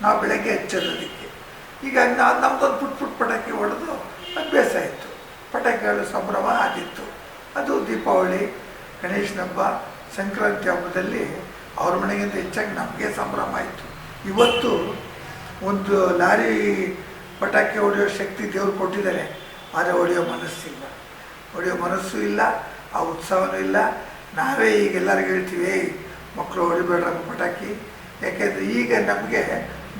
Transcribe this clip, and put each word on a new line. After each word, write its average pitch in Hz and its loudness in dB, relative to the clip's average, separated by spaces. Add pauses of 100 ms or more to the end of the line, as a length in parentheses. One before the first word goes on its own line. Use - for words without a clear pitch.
ನಾವು 208 4
ಬೆಳಗ್ಗೆ 202 2
ಹಚ್ಚೋದು - 0
ಅದಕ್ಕೆ. - -8 (540)
ಈಗ 262 2
ನಾ-, 247 6
ನಮ್ದೊಂದು 269 4
ಪುಟ್ 277 -4
ಪುಟ್ - -4
ಪಟಾಕಿ 226 0
ಹೊಡೆದು 226 -2 (480)
ಅಭ್ಯಾಸ - 4
ಇತ್ತು. - -2 (440)
ಪಟಾಕಿಗಳು 214 0
ಸಂಭ್ರಮ 196 0
ಆಗಿತ್ತು. - 0 (580)
ಅದು - 0
ದೀಪಾವಳಿ, 143 2 (560)
ಗಣೇಶನ 196 -2
ಹಬ್ಬ, 185 -2 (540)
ಸಂಕ್ರಾಂತಿ 202 0
ಹಬ್ಬದಲ್ಲಿ 185 -2 (260)
ಅವ್ರ 180 2
ಮನೆಗಿಂತ 202 0
ಹೆಚ್ಚಾಗಿ 208 -2
ನಮಗೆ 143 -4
ಸಂಭ್ರಮ - -2
ಆಯಿತು. - -8 (360)
ಇವತ್ತು 226 4 (680)
ಒಂದು 190 4
ಲಾರಿ 208 4 (420)
ಪಟಾಕಿ - 2
ಹೊಡೆಯೋ 202 4
ಶಕ್ತಿ 202 -4
ದೇವ್ರು 196 0
ಕೊಟ್ಟಿದ್ದಾರೆ, 190 -2 (320)
ಆದರೆ 165 2
ಹೊಡೆಯೋ 175 4
ಮನಸ್ಸಿಲ್ಲ, 160 -6 (720)
ಹೊಡೆಯೋ 180 0
ಮನಸ್ಸು 185 -2
ಇಲ್ಲ, 208 2 (540)
ಆ - 0
ಉತ್ಸಾಹನೂ 185 0
ಇಲ್ಲ. 190 2 (580)
ನಾವೇ 226 4
ಈಗ 202 4
ಎಲ್ಲರಿಗೂ 190 2
ಹೇಳ್ತೀವಿ, 185 0
"ಏಯ್ 190 2 (480)
ಮಕ್ಕಳು 175 0
ಹೊಡಿಬೇಡ್ರಪ್ಪ 170 2
ಪಟಾಕಿ." - -4 (400)
ಯಾಕೆಂದರೆ 185 0
ಈಗ - 2
ನಮಗೆ - 0 (300)